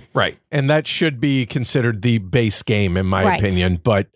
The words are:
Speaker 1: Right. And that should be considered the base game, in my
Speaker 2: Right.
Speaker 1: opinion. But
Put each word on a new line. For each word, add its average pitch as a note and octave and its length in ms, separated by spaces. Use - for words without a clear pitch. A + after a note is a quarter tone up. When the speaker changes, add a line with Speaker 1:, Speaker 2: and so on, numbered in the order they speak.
Speaker 1:
Right. G2 240
And C#3 180
that D#3 180
should D3 320
be C3+ 260
considered A#2+ 580
the A#2 160
base G#2 440
game, G#2 340
in F#2+ 80
my F#2+ 200
Speaker 2:
Right. F#3 140
Speaker 1:
opinion. F#2 440
But G2+ 320